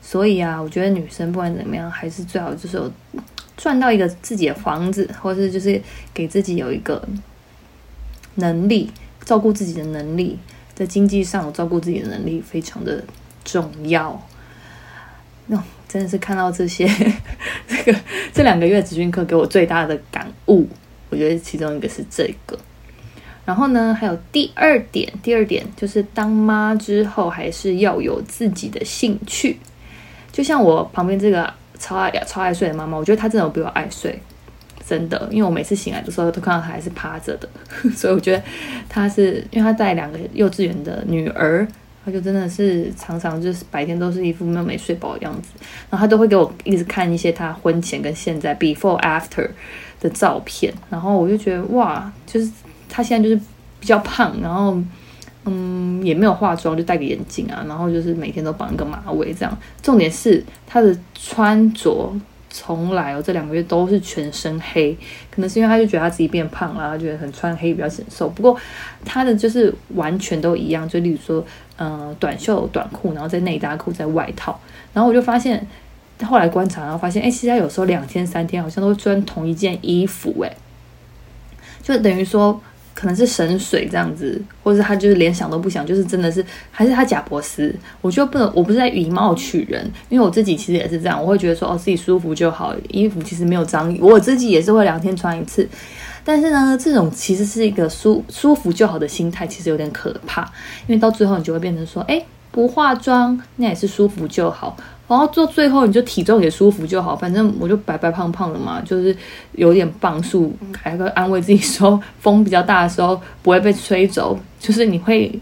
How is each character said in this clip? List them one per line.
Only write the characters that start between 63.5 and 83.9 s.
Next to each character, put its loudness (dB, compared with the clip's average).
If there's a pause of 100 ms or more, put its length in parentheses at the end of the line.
月 0
都 2
是 4
全 -8
身 -6
黑， 0 (340)
可 -4
能 -2
是 0
因 4
为 4
她 4
就 6
觉 0
得 0
她 0
自 -6
己 2
变 -2
胖 -8
了， -6
她 -6
觉 -6
得 -8
很 -10
穿 -4
黑 -2
比 -6
较 -2
显 -10
瘦。 -4
不 -8
过 8 (480)
她 -2
的 4
就 2
是 2 (220)
完 -2
全 -4
都 0
一 -4
样， -2
就 -2
例 0
如 -2
说， -4 (320)
呃， -8
短 -2
袖、 0
短 -4
裤， -6
然 -8
后 -8
再 -2
内 -2
搭 -6
裤、 -8
再 -6
外 -2
套。 -8 (340)
然 2
后 6
我 4
就 6
发 0
现， -2 (560)
后 4
来 4
观 0
察， -8
然 -8
后 -6
发 -4
现， -2
哎， 2
其 -4
实 0
她 2
有 2
时 -6
候 2
两 0
天、 -4
三 -4
天 -4
好 -6
像 -6
都 2
会 4
穿 0
同 -6
一 -2
件 -2
衣 2
服， -6
哎， -6 (1300)
就 0
等 4
于 0
说 2 (360)
可 -4
能 0
是 4
神 0
水 -2